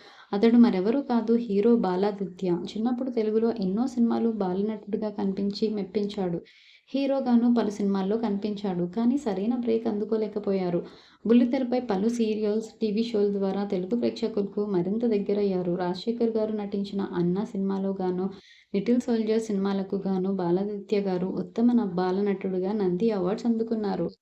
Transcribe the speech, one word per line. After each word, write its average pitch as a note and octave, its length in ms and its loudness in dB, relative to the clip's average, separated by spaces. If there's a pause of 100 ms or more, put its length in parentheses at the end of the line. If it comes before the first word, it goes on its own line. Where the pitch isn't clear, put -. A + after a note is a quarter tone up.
(320)
అతడు A3+ 260 6
మరెవరూ G#3+ 440 6
కాదు, A#3 340 0
హీరో G3+ 400 2
బాలాదిత్య. F#3+ 720 0 (160)
చిన్నప్పుడు B3 460 -4
తెలుగులో A3 480 0
ఎన్నో F#3+ 280 0
సినిమాలు A#3 500 2
బాలనటుడిగా G3+ 720 -2
కనిపించి G3+ 600 -2
మెప్పించాడు. G3+ 720 -2 (520)
హీరోగాను C4 640 2
పలు G#3 180 2
సినిమాల్లో G3 460 0
కనిపించాడు. G3+ 680 -2
కానీ A#3 300 0
సరైన G#3+ 380 -2
బ్రేక్ A#3 320 0
అందుకోలేకపోయారు. G#3 920 0 (460)
బుల్లితెరపై B3 540 4
పలు G#3 300 0
సీరియల్స్, G#3+ 680 0
టీవీ A3 280 0
షోల G#3 280 0
ద్వారా G3 340 0
తెలుగు F#3+ 300 -2
ప్రేక్షకులకు G#3+ 680 -2
మరింత G3 400 0
దగ్గరయ్యారు. G3+ 720 0
రాజశేఖర్ G3+ 580 -2
గారు G#3+ 240 -2
నటించిన G3+ 440 -4 (120)
అన్న F3 300 0
సినిమాలో G3 500 -2
గాను, F#3 320 -2 (480)
లిటిల్ A#3+ 280 2
సోల్జర్ A3+ 420 0
సినిమాలకు G3 540 -2
గాను F#3+ 380 0
బాలాదిత్య G3+ 680 0
గారు F#3 340 -2
ఉత్తమ A#3 360 0
న-, G#3 240 2
బాలనటుడిగా F#3+ 800 0
నంది G3 380 0
అవార్డ్స్ G3+ 360 -2
అందుకున్నారు. G#3+ 600 -2 (140)